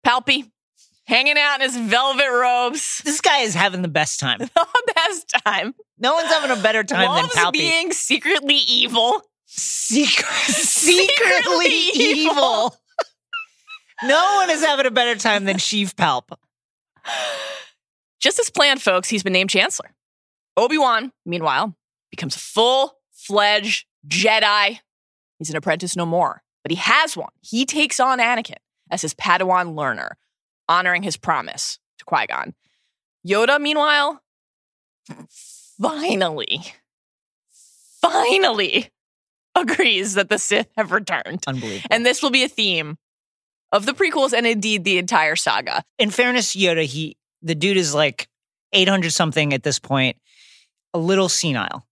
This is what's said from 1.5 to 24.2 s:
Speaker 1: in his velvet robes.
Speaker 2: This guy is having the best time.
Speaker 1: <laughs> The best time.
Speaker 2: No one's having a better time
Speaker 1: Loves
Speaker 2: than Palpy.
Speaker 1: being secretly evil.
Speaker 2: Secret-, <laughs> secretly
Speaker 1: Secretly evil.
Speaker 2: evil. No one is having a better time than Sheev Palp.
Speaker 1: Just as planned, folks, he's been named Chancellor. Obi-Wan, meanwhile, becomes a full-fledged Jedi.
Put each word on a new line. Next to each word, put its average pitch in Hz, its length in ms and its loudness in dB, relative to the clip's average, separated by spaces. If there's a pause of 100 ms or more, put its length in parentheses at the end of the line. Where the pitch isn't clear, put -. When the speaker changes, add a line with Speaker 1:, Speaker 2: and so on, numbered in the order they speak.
Speaker 1:
in 269 60 -2
his 262 160 -2
velvet 254 520 2
robes. 247 760 0
Speaker 2:
This 302 180 -2
guy 415 180 4
is 220 160 -2
having 180 260 0
the 180 60 -2
best 151 320 -2
time. 123 200 -2
Speaker 1:
<laughs> 247 100 -8 (400)
The 427 40 -4
best 330 400 -2 (120)
time. 208 280 -2 (240)
Speaker 2:
No 254 160 0
one's 330 160 0
having 302 220 0
a 220 100 -2
better 220 220 2
time 185 240 0
Speaker 1:
Loves 311 260 0
Speaker 2:
than 175 120 4
Palpy. 233 140 0
Speaker 1:
being 330 340 0
secretly 294 640 0
evil. 240 680 0 (240)
Speaker 2:
Secret-, - 800 -2
<laughs> - 280 -2
secretly 349 540 2
Speaker 1:
Secretly 370 580 2 (300)
evil. 302 380 2
Speaker 2:
evil. 240 420 2 (1300)
No 330 380 2
one 359 80 0
is 311 140 0
having 277 220 2
a 247 60 0
better 240 260 0
time 202 280 0
than 196 120 0
Sheev 202 380 -4
Palp. 143 420 -2 (1800)
Speaker 1:
Just - 200 0
as 466 100 -2
planned, 285 320 2
folks, 185 280 0
he's 208 140 -2
been 190 100 -2
named 190 160 2
Chancellor. - 420 0 (680)
Obi-Wan, 247 540 2 (140)
meanwhile, 175 500 -2 (360)
becomes - 240 -8
a - 40 -14
full-fledged 214 1500 0 (220)
Jedi. 208 720 2 (580)